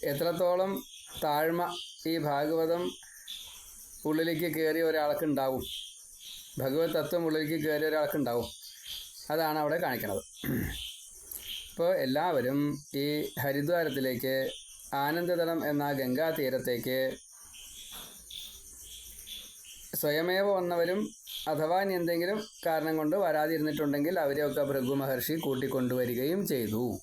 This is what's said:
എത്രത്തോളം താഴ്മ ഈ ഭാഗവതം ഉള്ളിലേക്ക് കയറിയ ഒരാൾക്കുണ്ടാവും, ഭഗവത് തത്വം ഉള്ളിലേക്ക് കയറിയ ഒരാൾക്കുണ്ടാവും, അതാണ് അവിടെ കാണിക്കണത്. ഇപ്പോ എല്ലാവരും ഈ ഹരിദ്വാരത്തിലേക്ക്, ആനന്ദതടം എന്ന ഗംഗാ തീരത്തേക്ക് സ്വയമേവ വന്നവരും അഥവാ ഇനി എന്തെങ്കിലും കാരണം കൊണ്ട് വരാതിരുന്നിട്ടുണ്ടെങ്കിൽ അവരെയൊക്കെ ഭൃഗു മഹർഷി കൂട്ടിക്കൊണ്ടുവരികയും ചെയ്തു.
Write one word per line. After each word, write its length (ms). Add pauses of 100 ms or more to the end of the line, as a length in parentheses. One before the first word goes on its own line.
(100)
എത്രത്തോളം 600 (500)
താഴ്മ 380 (500)
ഈ 20 (140)
ഭാഗവതം 560 (1300)
ഉള്ളിലേക്ക് 440
കയറിയ 380
ഒരാൾക്കുണ്ടാവും, 760 (960)
ഭഗവത് 360
തത്വം 300
ഉള്ളിലേക്ക് 380
കയറിയ 260
ഒരാൾക്കുണ്ടാവും, 560 (840)
അതാണ് 300
അവിടെ 200
കാണിക്കണത്. 400 (1500)
ഇപ്പോ 180 (160)
എല്ലാവരും 540 (460)
ഈ 20 (360)
ഹരിദ്വാരത്തിലേക്ക്, 920 (680)
ആനന്ദതടം 560 (120)
എന്ന 140 (140)
ഗംഗാ 300 (100)
തീരത്തേക്ക് 600 (3000)
സ്വയമേവ 460 (120)
വന്നവരും 420 (500)
അഥവാ 340
ഇനി 160
എന്തെങ്കിലും 380 (260)
കാരണം 360
കൊണ്ട് 240
വരാതിരുന്നിട്ടുണ്ടെങ്കിൽ 880 (100)
അവരെയൊക്കെ 460
ഭൃഗു 320
മഹർഷി 320 (100)
കൂട്ടിക്കൊണ്ടുവരികയും 960 (120)
ചെയ്തു. 320 (180)